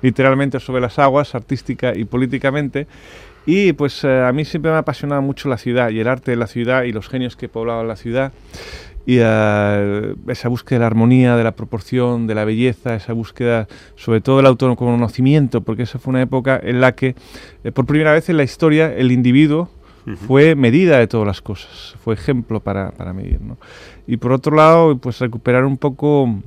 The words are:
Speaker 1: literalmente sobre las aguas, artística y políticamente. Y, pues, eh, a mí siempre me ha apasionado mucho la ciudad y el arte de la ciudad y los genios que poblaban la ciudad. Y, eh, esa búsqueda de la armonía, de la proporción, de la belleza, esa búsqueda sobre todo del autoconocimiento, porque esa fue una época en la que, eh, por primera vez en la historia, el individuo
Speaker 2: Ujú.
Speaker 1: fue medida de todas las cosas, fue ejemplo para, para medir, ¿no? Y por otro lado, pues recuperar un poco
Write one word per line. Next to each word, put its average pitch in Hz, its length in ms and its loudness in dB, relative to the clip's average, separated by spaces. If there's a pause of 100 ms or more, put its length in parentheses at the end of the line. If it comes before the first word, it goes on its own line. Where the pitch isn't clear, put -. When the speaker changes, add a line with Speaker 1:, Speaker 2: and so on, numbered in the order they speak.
Speaker 1:
literalmente 135 560 0
sobre 127 200 -6
las 123 200 -6
aguas, 139 340 2
artística 123 640 -6
y 107 100 -6
políticamente. 135 800 -4 (600)
Y, 180 260 2
pues, 143 320 -4
eh, 131 200 2
a 127 60 2
mí 143 140 -2
siempre 156 240 -4
me 160 80 0
ha 156 40 0
apasionado 143 420 -4
mucho 139 260 -4
la 123 80 -2
ciudad 120 320 0
y 110 100 -4
el 110 80 -2
arte 131 240 -4
de 120 60 0
la 117 100 -2
ciudad 123 360 -2
y 123 100 -4
los 110 160 -10
genios 127 260 -6
que 120 140 -14
poblaban 113 400 -6
la 107 80 -8
ciudad. 131 340 -4 (760)
Y, 123 140 4
eh, 104 960 0 (140)
esa - 180 -6
búsqueda 123 300 -2
de - 20 2
la 117 80 2
armonía, 120 480 4
de 117 80 2
la 113 80 0
proporción, 120 760 -4
de 110 100 -4
la 107 100 -2
belleza, 117 500 -2
esa 110 160 -8
búsqueda 117 560 -2 (300)
sobre 110 240 0
todo 135 160 2
del 135 80 6
autoconocimiento, 123 1120 2
porque 113 240 -6
esa 120 160 -10
fue 131 120 -8
una 127 100 0
época 131 420 -2
en 123 160 -2
la 127 160 4
que, 127 200 -2 (500)
eh, 120 80 -8
por 139 120 0
primera 151 280 2
vez 160 160 0
en 165 80 2
la 147 60 2
historia, 156 520 0
el 127 160 2
individuo 143 580 2 (380)
Speaker 2:
Ujú. 101 80 -10
Speaker 1:
fue 135 400 4
medida 143 440 4
de 113 80 4
todas 110 200 0
las 98 140 -4
cosas, - 600 -14
fue 113 120 -4
ejemplo 113 480 -4
para, 98 300 -6
para 87 200 -12
medir, 95 300 -6
¿no? 117 160 -14 (500)
Y 123 80 -2
por 120 160 -4
otro 135 240 0
lado, 156 420 6
pues 123 220 -8
recuperar 123 460 0
un 135 120 -2
poco 139 560 0 (140)